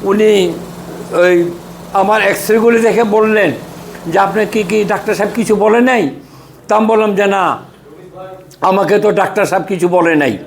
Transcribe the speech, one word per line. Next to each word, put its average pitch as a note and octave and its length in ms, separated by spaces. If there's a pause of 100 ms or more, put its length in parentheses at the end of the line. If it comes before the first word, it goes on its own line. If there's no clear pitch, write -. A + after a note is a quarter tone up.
উনি G3 500 (580)
ওই F3 400 (420)
আমার G3+ 280
এক্সরেগুলি A3+ 580
দেখে A3+ 240
বললেন G#3+ 480 (560)
যে, E3 120
"আপনি G3 260
কি, G#3+ 180
কি G#3 200
ডাক্তার G3+ 320
সাহেব G#3 200
কিছু G#3+ 200
বলে G#3+ 260
নাই?" A#3+ 280 (580)
তা G#3 80
আমি A3 100
বললাম G#3+ 300
যে, G3+ 100
"না, F#3 320 (1040)
আমাকে F#3+ 380
তো G#3 120
ডাক্তার F#3+ 340
সাহেব F#3 220
কিছু F3+ 200
বলে E3+ 280
নাই।" C3 320